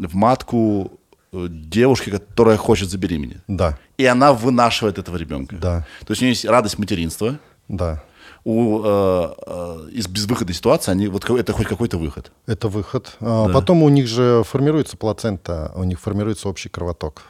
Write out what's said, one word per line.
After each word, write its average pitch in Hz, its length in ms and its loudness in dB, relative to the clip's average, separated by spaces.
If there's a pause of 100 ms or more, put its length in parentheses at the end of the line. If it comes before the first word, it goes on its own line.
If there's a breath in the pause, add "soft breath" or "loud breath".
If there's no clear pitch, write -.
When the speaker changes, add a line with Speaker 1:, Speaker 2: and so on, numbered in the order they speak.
Speaker 1:
в 82 80 -8
матку, 107 840 0 (320)
э, 90 200 -8
девушки, 98 580 0
которая 107 480 4
хочет 98 320 0
забеременеть. 85 480 -6 (100)
Speaker 2:
Да. 87 300 -2 (220 soft breath)
Speaker 1:
И 135 60 4
она 127 280 6
вынашивает 117 640 2
этого 87 200 -8
ребёнка. 71 380 -8
Speaker 2:
Да. 85 300 -2 (220 loud breath)
Speaker 1:
То 107 60 -2
есть 107 100 -4
у - 20 4
неё 127 60 4
есть 110 140 -2
радость 107 340 2
материнства. 104 580 -4 (300 soft breath)
Speaker 2:
Да. 85 340 -6 (420 soft breath)
Speaker 1:
У, 113 380 0
э, 95 520 0 (120)
э, 85 460 -12
из 101 160 -6
безвыходной 104 480 -4
ситуации 123 380 0
они, 101 160 0
вот 95 160 -4
ка-, 120 100 0
это 120 160 0
хоть 101 160 -2
какой-то 113 300 -4
выход. 80 340 -8 (140)
Speaker 2:
Это 110 240 -4
выход. 104 500 -8
А, 113 280 2
Speaker 1:
Да. 92 60 2
Speaker 2:
потом 165 300 6
у 147 60 8
них 139 180 4
же 120 380 4
формируется 143 500 0
плацента, 98 800 -4
у 92 80 -4
них 92 160 -2
формируется 101 480 -4
общий - 220 -8
кровоток 85 600 -8